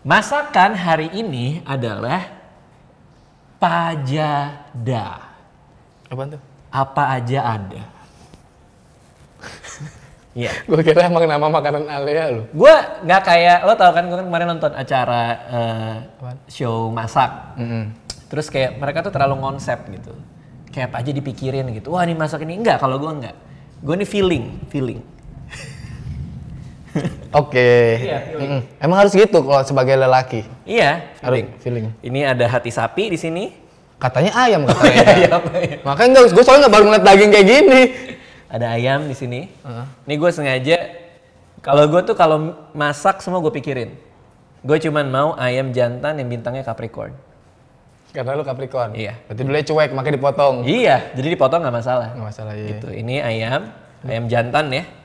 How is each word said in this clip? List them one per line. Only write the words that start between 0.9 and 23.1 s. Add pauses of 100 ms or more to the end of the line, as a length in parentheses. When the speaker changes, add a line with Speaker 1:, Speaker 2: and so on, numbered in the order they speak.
Speaker 1:
ini
adalah (1400)
pajada. (1000)
Speaker 2:
Apaan
tuh? (280)
Speaker 1:
Apa
aja
ada.
<laughs> (2500)
Iya. (160)
Speaker 2:
Gue
kira
emang
nama
makanan
Alea
loh.
Speaker 1:
Gue (320)
nggak
kayak,
lo
tau
kan
gue
kan
kemarin
nonton
acara, (240)
eh, (140)
Speaker 2:
Apaan?
Speaker 1:
show
masak.
Speaker 2:
Mm-mm. (360)
Speaker 1:
Terus
kayak
mereka
tuh
terlalu
konsep (160)
gitu. (540)
Kayak
apa
aja
dipikirin
gitu.
Wah,
ini
masak
ini.
Enggak,
kalau
gue